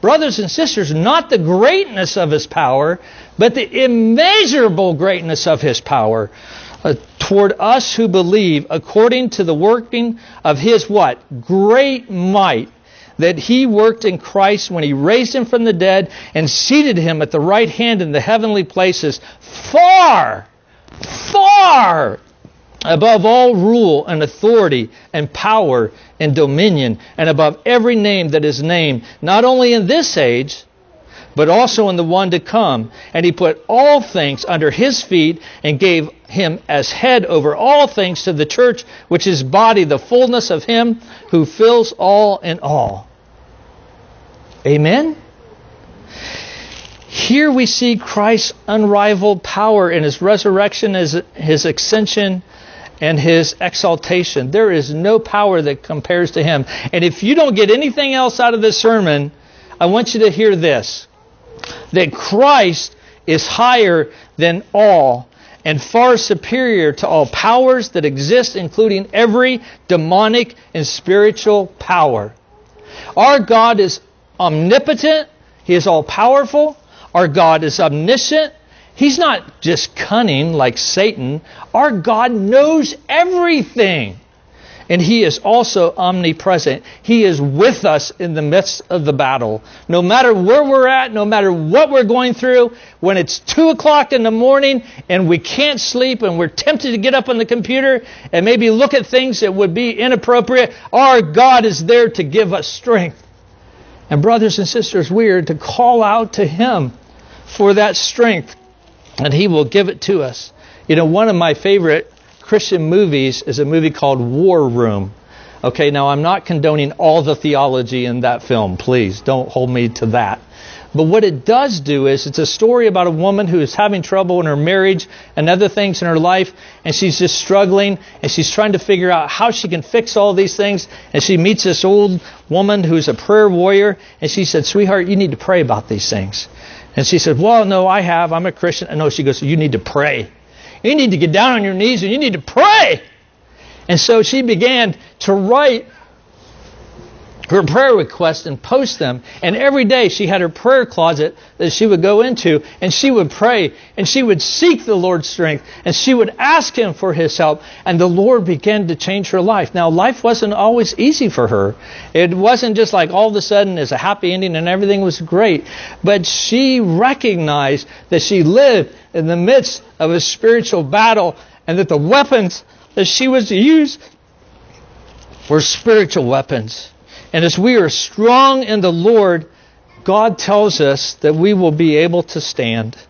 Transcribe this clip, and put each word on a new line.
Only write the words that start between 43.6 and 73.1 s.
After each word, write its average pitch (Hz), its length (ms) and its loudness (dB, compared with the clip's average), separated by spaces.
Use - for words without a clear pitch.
Amen? 170 520 0
Here 294 420 0
we 254 160 2
see 240 300 -2
Christ's 208 560 -2
unrivaled 202 720 0
power 208 480 0
in 165 140 0
his 143 180 -4
resurrection, 202 720 0
his, 170 260 -2
his 156 300 0
ascension, 190 760 -2
and 156 180 0
his 160 420 2
exaltation. 170 920 -2
There 214 180 2
is 147 240 -2
no 202 240 0
power 208 440 0
that 143 200 -4
compares 170 500 -4
to 160 100 -2
him. 147 220 -2
And 175 120 -2
if 175 200 -2
you 247 100 2
don't 294 200 2
get 208 160 2
anything 277 440 0
else 254 240 -2
out 240 160 2
of 220 80 -2
this 220 160 0
sermon, 160 540 0
I 170 60 2
want 233 280 -2
you 220 60 -2
to 214 100 4
hear 202 260 2
this, 147 500 -2
that 170 200 0
Christ 220 840 0
is 160 200 0
higher 214 640 0
than 170 360 -2
all 156 560 2
and 156 160 -2
far 240 360 2
superior 208 760 -2
to 190 160 -6
all 156 180 2
powers 247 640 0
that 165 140 -4
exist, 147 520 -2
including 196 560 -2
every 240 500 0
demonic 202 720 0
and 156 120 -4
spiritual 208 840 0
power. 127 560 -2